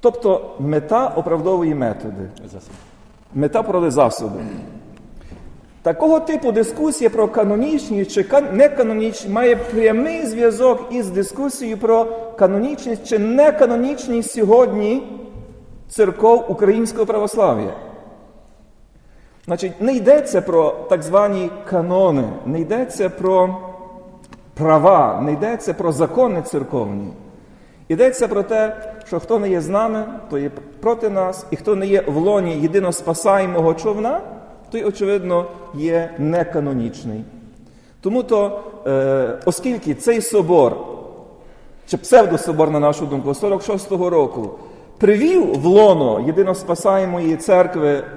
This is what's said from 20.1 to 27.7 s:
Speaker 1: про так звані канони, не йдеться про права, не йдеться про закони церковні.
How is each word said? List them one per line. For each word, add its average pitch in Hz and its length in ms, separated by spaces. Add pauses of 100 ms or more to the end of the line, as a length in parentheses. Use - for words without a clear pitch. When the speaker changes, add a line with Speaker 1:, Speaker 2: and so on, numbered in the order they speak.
Speaker 1:
про 165 280
так - 320
звані 185 480 (200)
канони, 175 540 (220)
не 156 140
йдеться 202 500
про 185 460 (1000)
права, 156 640
не 147 120
йдеться 208 420
про 170 180
закони 170 500
церковні. 104 680 (760)